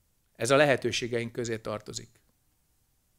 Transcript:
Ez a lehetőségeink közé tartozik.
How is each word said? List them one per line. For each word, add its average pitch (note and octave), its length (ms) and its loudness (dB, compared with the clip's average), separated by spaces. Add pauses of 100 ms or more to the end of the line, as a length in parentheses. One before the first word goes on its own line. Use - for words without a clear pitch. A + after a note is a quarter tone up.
(340)
Ez A#2 140 -2
a C#3 60 6
lehetőségeink A#2+ 760 2
közé A#2 260 -4
tartozik. - 640 -10 (960)